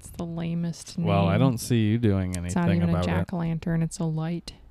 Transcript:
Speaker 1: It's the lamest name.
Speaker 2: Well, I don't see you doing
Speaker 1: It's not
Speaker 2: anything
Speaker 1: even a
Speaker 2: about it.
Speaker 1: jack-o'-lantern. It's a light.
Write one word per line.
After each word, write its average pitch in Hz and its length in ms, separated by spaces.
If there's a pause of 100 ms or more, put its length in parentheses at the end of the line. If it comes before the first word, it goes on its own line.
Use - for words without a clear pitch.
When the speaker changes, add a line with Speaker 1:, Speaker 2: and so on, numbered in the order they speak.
Speaker 1:
It's - 100
the - 160
lamest 170 720
name. 165 80
Speaker 2:
Well, 101 220
I 101 100
don't 123 200
see 110 320
you 113 80
doing 95 360
Speaker 1:
It's 87 220
not 175 120
Speaker 2:
anything 170 140
Speaker 1:
even 175 60
a 170 100
Speaker 2:
about 175 60
it. - 20
Speaker 1:
jack-o'-lantern. 165 760
It's 165 180
a 170 40
light. 160 500 (160)